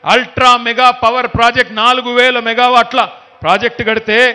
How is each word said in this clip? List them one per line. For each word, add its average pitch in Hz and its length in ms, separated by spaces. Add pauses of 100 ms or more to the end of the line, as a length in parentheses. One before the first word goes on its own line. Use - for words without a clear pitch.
అల్ట్రా 247 520
మెగా 233 340
పవర్ 247 360
ప్రాజెక్ట్, 240 480
నాలుగు 240 380
వేల 247 260
మెగావాట్ల 240 600 (420)
ప్రాజెక్ట్ 202 460
కడితే 220 300 (160)